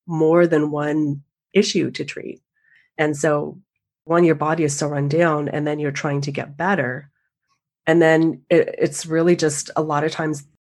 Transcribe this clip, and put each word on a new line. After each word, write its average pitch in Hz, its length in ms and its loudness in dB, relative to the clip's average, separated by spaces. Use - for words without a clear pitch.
more 165 420 4
than 151 240 0
one 147 500 -2
issue 190 380 0
to - 120 -10
treat. - 380 -12
And 151 180 0
so 151 420 -2
one, 170 220 2
your 160 100 4
body 156 300 0
is 143 100 -2
so 151 120 -4
run 143 200 -2
down, 151 400 2
and 147 180 -4
then 147 140 -2
you're 147 120 -4
trying 143 300 -4
to 143 100 -6
get 143 260 -10
better. 147 520 -2
And 165 140 4
then 160 480 4
it, - 280 2
it's 147 280 -2
really 165 320 2
just 151 400 -2
a 160 40 0
lot 151 220 -2
of 160 80 -2
times 156 320 -6